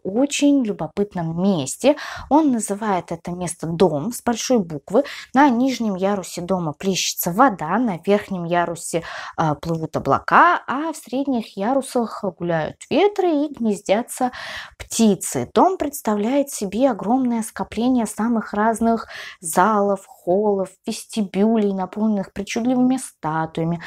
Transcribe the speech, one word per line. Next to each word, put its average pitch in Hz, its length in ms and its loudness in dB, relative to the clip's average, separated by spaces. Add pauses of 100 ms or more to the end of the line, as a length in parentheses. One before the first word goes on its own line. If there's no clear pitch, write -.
очень 277 640 2
любопытном 170 760 -4
месте. 196 560 2 (320)
Он 294 240 6
называет 208 580 -2
это 175 200 -8
место 175 360 -6
"дом" 165 460 2
с - 100 -10
большой 233 360 0
буквы. 170 440 0 (300)
На 277 160 6
нижнем 240 460 0
ярусе 190 460 -2
дома 175 320 -2
плещется - 580 -2
вода, 190 480 2
на 196 260 -2
верхнем 196 400 0
ярусе, 170 580 -2 (340)
э, 156 240 2
плывут 160 360 -4
облака, 214 720 4
а 294 260 -4
в - 40 -10
средних 254 600 -4
ярусах 240 640 -2 (140)
гуляют 170 400 -2 (120)
ветры 370 420 2
и 294 220 -2
гнездятся 226 800 -2 (480)
птицы. 196 760 0
Дом 359 220 4
представляет 269 760 -2
себе 220 400 0
огромное 226 520 0
скопление 233 640 -2
самых 220 460 -2
разных 226 540 2 (340)
залов, 196 680 2
холлов, 196 600 0 (180)
вестибюлей, 208 840 0
наполненных 196 600 -2
причудливыми 254 640 0
статуями. 160 880 -4